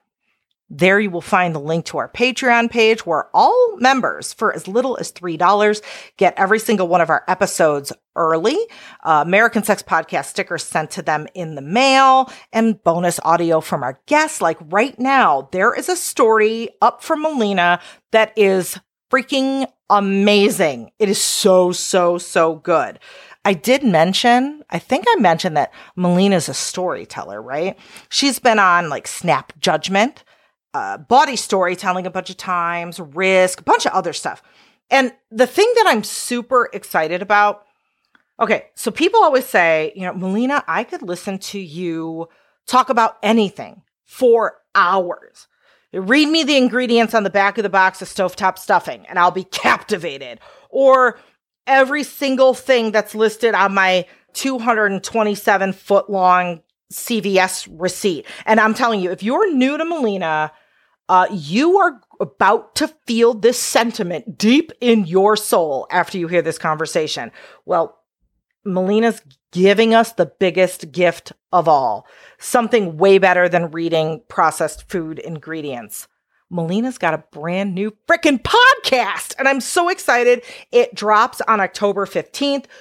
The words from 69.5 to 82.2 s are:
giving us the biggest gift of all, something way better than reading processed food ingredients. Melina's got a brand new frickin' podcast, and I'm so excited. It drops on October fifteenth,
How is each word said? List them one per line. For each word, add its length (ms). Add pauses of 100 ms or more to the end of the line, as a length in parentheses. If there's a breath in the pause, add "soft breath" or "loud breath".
giving 440
us 180
the 120 (140)
biggest 520
gift 400 (200)
of 160
all, 380 (320 soft breath)
something 600
way 200
better 320
than 220
reading 560
processed 600
food 300
ingredients. 880 (440)
Melina's 460
got 160
a 180
brand 440
new 160 (160)
frickin' 340
podcast, 960
and 100
I'm 140
so 280
excited. 540 (280 loud breath)
It 240
drops 460
on 200
October 440
fifteenth, 640 (140 soft breath)